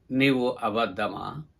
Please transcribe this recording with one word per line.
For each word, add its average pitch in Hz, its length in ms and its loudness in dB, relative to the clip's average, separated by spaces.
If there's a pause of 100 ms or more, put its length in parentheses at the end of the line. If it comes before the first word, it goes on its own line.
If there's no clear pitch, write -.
నీవు 127 520 4
అబద్ధమా? 107 800 -4 (180)